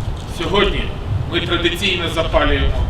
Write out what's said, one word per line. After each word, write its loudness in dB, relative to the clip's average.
сьогодні 2
ми 0
традиційно 0
запалюємо 2